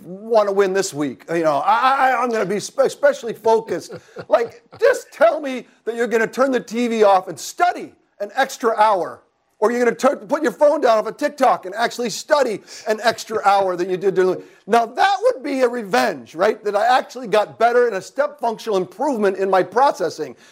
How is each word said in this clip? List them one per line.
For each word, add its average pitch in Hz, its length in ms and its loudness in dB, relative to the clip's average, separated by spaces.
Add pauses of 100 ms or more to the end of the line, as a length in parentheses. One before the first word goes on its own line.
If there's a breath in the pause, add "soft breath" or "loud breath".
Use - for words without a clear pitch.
wanna 202 480 0
win 196 180 2
this 190 220 -2
week. 143 360 -6
You 165 140 -2
know, 151 140 2
I, 262 540 2
I, 240 120 0
I'm 254 60 -2
gonna 214 160 -2
be 196 140 -4
spe-, - 220 -4
especially 254 520 0
focused." 220 640 -2
<laughs> - 300 -16
Like, 427 340 0 (160)
just 494 320 2
tell 311 300 2
me 262 260 -8 (180 soft breath)
that 226 100 -6
you're 233 120 -2
gonna 226 200 0
turn 262 240 0
the 240 80 0
T 233 280 -4
V 226 160 2
off 190 240 4
and 160 120 -14
study 339 540 -6 (260)
an 208 160 -10
extra 254 420 -2
hour. 185 440 0 (380)
Or 214 120 2
you're 240 120 0
gonna 226 120 2
turn, 233 320 -2
put 294 160 -2
your 240 80 0
phone 294 300 2
down 226 180 4
off 214 80 -4
of 214 100 -10
TikTok 196 480 0
and 185 80 -12
actually 233 380 -4
study 262 500 0 (260 loud breath)
an 220 140 -2
extra 220 420 -2
hour 196 320 2
than 185 140 -4
you 185 80 -2
did 190 180 0
during 185 160 2
the 170 60 -4
week. - 100 -16 (200 loud breath)
Now, 233 180 2
that 381 360 0
would 466 200 0
be 269 200 -4
a 247 60 4
revenge, 208 680 -4
right? 208 280 0
That 202 120 -2
I 208 100 0 (120)
actually 254 300 -8
got 185 300 0
better 240 300 4
and 214 80 -2
a 185 60 -6
step 285 380 -4
functional 226 380 -4
improvement 208 600 -2
in 196 120 -2
my 190 140 4
processing. 175 720 -2 (160 soft breath)